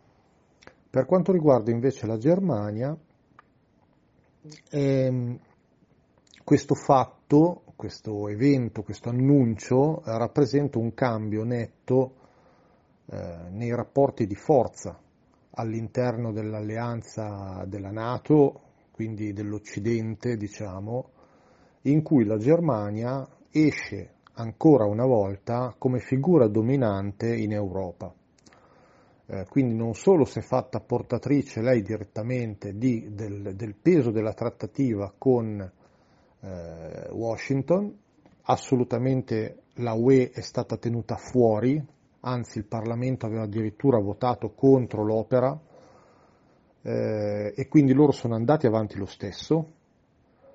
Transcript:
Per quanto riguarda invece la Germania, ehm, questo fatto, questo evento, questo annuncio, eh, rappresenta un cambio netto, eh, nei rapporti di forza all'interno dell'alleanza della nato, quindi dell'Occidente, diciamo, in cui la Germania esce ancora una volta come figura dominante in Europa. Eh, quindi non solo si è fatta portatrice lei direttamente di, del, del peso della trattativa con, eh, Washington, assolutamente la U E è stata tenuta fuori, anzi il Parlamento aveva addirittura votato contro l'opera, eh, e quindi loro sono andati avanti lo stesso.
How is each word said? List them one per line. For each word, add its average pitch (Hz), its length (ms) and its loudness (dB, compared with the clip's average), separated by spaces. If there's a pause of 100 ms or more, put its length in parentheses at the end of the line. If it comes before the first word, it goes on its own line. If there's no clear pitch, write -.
(920)
Per 131 160 2
quanto 185 260 2
riguarda 135 380 4
invece 117 360 0
la 110 120 -2
Germania, 131 800 0 (1700)
ehm, 131 680 0 (1080)
questo 139 300 2
fatto, 147 880 2 (140)
questo 104 520 -8
evento, 117 540 0
questo - 280 -10
annuncio, 131 920 2
eh, 113 160 -6
rappresenta 139 600 0
un 113 160 -2
cambio 110 500 -2
netto, 123 680 -2 (920)
eh, 90 440 -12
nei 117 240 -6
rapporti 120 520 0
di 98 80 -6
forza 104 640 0 (540)
all'interno 113 800 -4
dell'alleanza 107 1300 -8
della 98 240 -10
nato, 123 760 0 (260)
quindi 107 420 -8
dell'Occidente, 107 1040 -4
diciamo, 104 760 -10 (720)
in 151 200 4
cui 143 220 4
la 107 140 0
Germania 123 880 0 (220)
esce 131 640 0 (180)
ancora 117 540 4
una 107 180 0
volta 117 760 0
come 127 220 -2
figura 135 480 4
dominante 110 840 0
in 110 200 -2
Europa. 95 600 -6 (1120)
Eh, 98 220 -8
quindi 123 280 0
non 113 180 -4
solo 175 300 4
si - 160 -4
è - 20 -10
fatta 120 380 -4
portatrice 120 800 -2
lei 120 220 2
direttamente 107 920 -8
di, 113 380 -2
del, 101 400 -10
del 104 220 -10
peso 151 340 2
della 107 220 -2
trattativa 110 840 -4
con, 113 440 0 (800)
eh, 82 720 -14
Washington, 135 840 -4 (460)
assolutamente 123 1200 -2 (120)
la 120 180 -4
U 117 180 2
E 127 220 4
è - 80 -10
stata - 360 -6
tenuta 117 400 -4
fuori, 120 640 2 (420)
anzi 123 360 -6
il 104 60 -8
Parlamento 117 600 -4
aveva 110 160 -4
addirittura 110 580 0
votato 107 540 -4
contro 123 500 4
l'opera, 123 640 0 (1120)
eh, 107 720 -4
e 135 140 -8
quindi 139 240 6
loro 139 200 6
sono 117 220 -4
andati 120 320 2
avanti 110 300 0
lo 98 80 -6
stesso. 147 680 -4 (840)